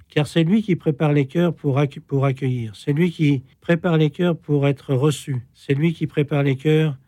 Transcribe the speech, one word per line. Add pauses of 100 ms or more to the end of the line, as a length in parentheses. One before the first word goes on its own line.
Car
c'est
lui
qui
prépare
les
cœurs
pour
accu-,
pour
accueillir.
C'est
lui
qui (180)
prépare
les
cœurs
pour
être
reçu.
C'est
lui
qui
prépare
les
cœurs (100)